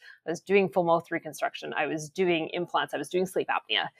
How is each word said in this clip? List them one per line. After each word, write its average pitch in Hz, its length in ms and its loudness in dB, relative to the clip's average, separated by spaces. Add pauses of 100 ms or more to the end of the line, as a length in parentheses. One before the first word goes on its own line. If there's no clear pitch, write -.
(280)
I - 20 -10
was 165 120 -4
doing 196 280 4
full 180 140 2
mouth 170 260 4
reconstruction, 151 640 -6
I 151 140 0
was 156 220 -4
doing 170 440 0
implants, 165 400 -2
I 147 40 -2
was 147 120 -6
doing 185 160 0
sleep 175 220 -2
apnea. - 400 0 (120)